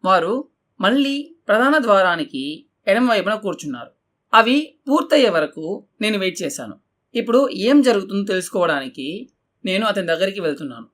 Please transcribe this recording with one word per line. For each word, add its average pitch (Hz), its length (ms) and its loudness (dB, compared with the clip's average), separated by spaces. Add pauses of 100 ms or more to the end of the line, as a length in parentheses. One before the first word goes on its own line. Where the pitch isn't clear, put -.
వారు 185 300 2 (460)
మళ్ళీ 269 360 0 (320)
ప్రధాన 247 300 2
ద్వారానికి 180 680 0 (420)
ఎడమ 233 240 2
వైపున 202 240 0
కూర్చున్నారు. 151 560 -8 (420)
అవి 226 260 6 (300)
పూర్తయ్యే 285 500 4
వరకు 156 260 -4 (360)
నేను 214 180 -2
వెయిట్ 185 220 -4
చేశాను. 139 360 -10 (380)
ఇప్పుడు 233 280 2 (260)
ఏం 285 140 6
జరుగుతుందో 196 500 0
తెలుసుకోవడానికి 156 760 -4 (560)
నేను 190 220 -2
అతని 196 260 -2
దగ్గరికి 190 280 -2
వెళ్తున్నాను. 143 520 -6